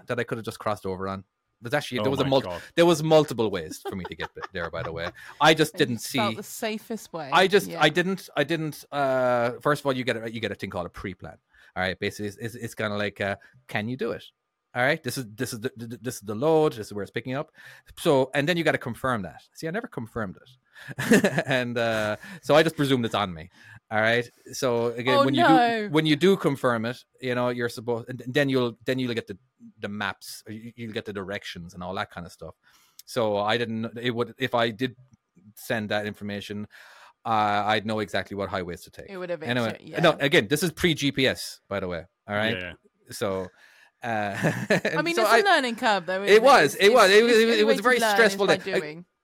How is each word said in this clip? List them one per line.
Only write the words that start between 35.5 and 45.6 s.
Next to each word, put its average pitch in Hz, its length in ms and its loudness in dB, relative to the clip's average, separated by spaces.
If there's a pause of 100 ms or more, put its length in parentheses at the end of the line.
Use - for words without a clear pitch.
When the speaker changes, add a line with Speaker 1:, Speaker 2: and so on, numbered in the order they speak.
Speaker 1:
send 110 340 -6
that 104 160 -2
information, 104 600 -8 (580)
uh, 107 420 2
I'd 107 180 0
know 110 140 -2
exactly 98 360 -6
what 98 140 -4
highways 90 320 -6
to - 100 -20
take. - 180 -18
Speaker 3:
It 196 80 -14
would 180 120 -10
have 170 100 -8
been 151 100 -8
Speaker 1:
Anyway, 120 220 -2
Speaker 3:
shit, - 100 -14
yeah. 156 200 -6
Speaker 1:
no, 165 180 4
again, 139 280 2
this 147 160 0
is 170 80 -2
pre 175 220 0
G 139 180 -2
P 131 160 0
S, - 420 -6
by 98 100 -4
the 95 80 -4
way. 85 160 -8 (240)
All 104 80 -6
right. 107 220 0
Speaker 2:
Yeah. 90 160 -10 (380)
Speaker 1:
So, 95 360 -4 (560)
uh, 120 40 -8
<laughs> 104 340 -4 (420)
Speaker 3:
I - 180 -2
mean, 339 140 -4
Speaker 1:
so 349 60 2
Speaker 3:
it's - 100 2
Speaker 1:
I 453 80 6
Speaker 3:
a 403 40 4
learning 285 320 2